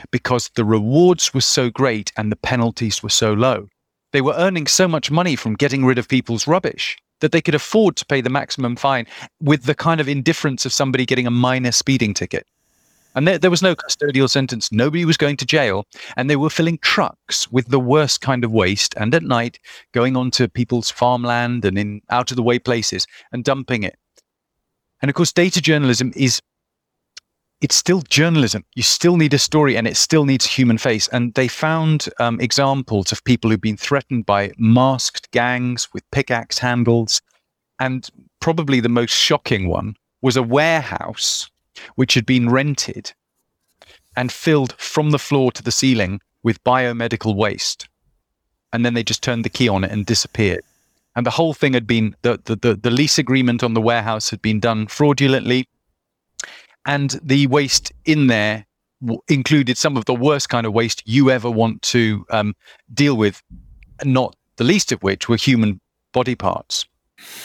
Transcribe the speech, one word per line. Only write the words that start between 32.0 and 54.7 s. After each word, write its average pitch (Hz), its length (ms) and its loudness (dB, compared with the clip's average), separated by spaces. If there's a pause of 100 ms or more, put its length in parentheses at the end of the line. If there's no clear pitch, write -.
um, 117 220 0
examples 127 720 0
of - 120 -8
people 117 260 2
who've 107 100 2
been 107 160 -2
threatened 131 500 -4
by 101 300 0
masked 127 760 2
gangs 123 600 -2
with - 200 -14
pickaxe 123 460 -2
handles. 117 600 0 (580)
And 131 300 -6 (320)
probably 151 400 0
the 117 80 0
most 120 220 0
shocking 104 580 0
one 98 280 -4 (260)
was 131 140 2
a 131 60 2
warehouse 135 1040 -2 (460)
which 131 200 2
had 120 120 2
been 123 240 2
rented 135 600 -2 (1040)
and 127 140 -2
filled 143 460 0
from 151 340 -2
the 143 80 2
floor 135 340 0
to - 100 -14
the 117 80 -4
ceiling 104 500 0 (220)
with 113 220 0
biomedical 117 680 0
waste. 98 540 -4 (840)
And 117 120 0
then 120 100 0
they 117 100 -2
just - 180 -6
turned 117 220 -2
the - 40 -2
key 123 200 0
on 95 160 2
it 95 60 -4
and 104 140 -4
disappeared. 101 600 -2 (500)
And 120 100 -2
the 120 60 0
whole 160 240 -2
thing 135 200 0
had 120 120 0
been, 110 360 0
the, 120 220 0
the, 110 120 -4
the, 110 180 0
the 120 160 -2
lease 147 280 2
agreement 127 440 0
on 117 120 -2
the 113 60 2
warehouse 110 500 0
had 107 120 -10
been 110 180 0
done 110 260 0